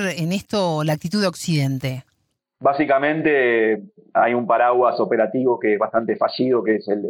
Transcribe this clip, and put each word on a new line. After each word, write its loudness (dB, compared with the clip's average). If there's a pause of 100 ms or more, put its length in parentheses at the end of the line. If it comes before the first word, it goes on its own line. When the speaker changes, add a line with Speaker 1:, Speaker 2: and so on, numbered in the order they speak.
(180)
Speaker 1:
en -2
esto -2
la 0
actitud -4
de 0
Occidente? -4 (560)
Speaker 2:
Básicamente 2 (300)
hay 2
un -2
paraguas 2
operativo 0
que 2
es -2
bastante -2
fallido, 0
que 2
es -8
el, -2